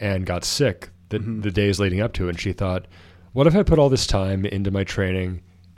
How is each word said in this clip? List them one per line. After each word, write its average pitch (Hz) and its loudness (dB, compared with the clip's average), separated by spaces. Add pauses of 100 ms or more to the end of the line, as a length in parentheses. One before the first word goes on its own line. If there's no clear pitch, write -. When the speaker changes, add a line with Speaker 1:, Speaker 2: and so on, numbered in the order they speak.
Speaker 1:
and 95 -2
got 90 -4
sick - -2 (220)
the, 107 -2
Speaker 2:
Mm-hmm. 107 -6
Speaker 1:
the 104 -2
days 101 2
leading 98 0
up 117 -2
to 92 -2
it. 87 -2
And 87 -8
she 98 -4
thought, 92 -4 (460)
"What 139 4
if 160 6
I 202 4
put 156 4
all 143 6
this 127 2
time 98 0
into 98 -2
my 98 0
training 92 -4 (360)